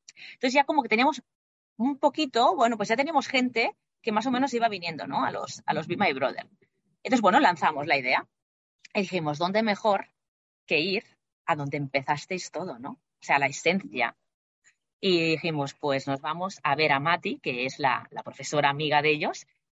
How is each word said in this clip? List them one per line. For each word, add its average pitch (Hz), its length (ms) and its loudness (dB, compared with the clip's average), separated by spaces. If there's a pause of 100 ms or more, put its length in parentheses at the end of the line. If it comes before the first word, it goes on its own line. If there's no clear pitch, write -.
(340)
Entonces 254 180 -2
ya 285 120 6
como 302 180 2
que 226 60 -10
teníamos 262 340 2 (540)
un 269 220 0
poquito, 294 560 2
bueno, 233 220 4
pues 202 120 -4
ya 226 80 2
teníamos 277 300 0
gente 254 480 0 (260)
que 220 120 -4
más 220 140 0
o 269 40 0
menos 254 240 0
iba 233 140 2
viniendo, 170 400 -8
¿no? 233 160 -2
A - 80 -2
los, - 340 -10
a 156 80 0
los 160 140 -4
Be 170 80 -4
My 185 160 2
Brother. 131 340 -2 (560)
Entonces, 240 200 2
bueno, 277 180 6
lanzamos 160 480 2
la 147 100 4
idea 127 300 -2 (640)
y 214 60 2
dijimos, 160 380 -2
"¿Dónde 190 260 0
mejor 208 420 0 (600)
que 165 120 2
ir 190 260 -2 (420)
a 165 100 0
donde 143 220 -4
empezasteis 143 760 -4
todo, 156 260 -8
¿no? 247 140 -12
O - 340 -20
sea, 143 140 2
la 139 60 2
esencia". 139 680 -2 (840)
Y 170 320 2
dijimos, 151 420 -2
"Pues 135 320 -2
nos 135 140 -2
vamos 165 420 -6
a 143 140 2
ver 151 160 2
a 139 80 2
Mati", 175 420 -2
que 127 240 -4
es 131 140 -8
la, 127 300 0
la 113 120 -12
profesora 143 480 -2
amiga 147 320 0
de 151 80 2
ellos, 165 360 -2 (280)